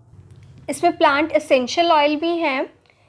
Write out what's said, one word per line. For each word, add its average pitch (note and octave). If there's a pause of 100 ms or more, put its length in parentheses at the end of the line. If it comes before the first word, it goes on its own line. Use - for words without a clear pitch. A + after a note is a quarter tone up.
(720)
इसमें E4+
प्लांट D#4
एसेंशियल D#4
ऑयल D4+
भी E4+
हैं, D4 (380)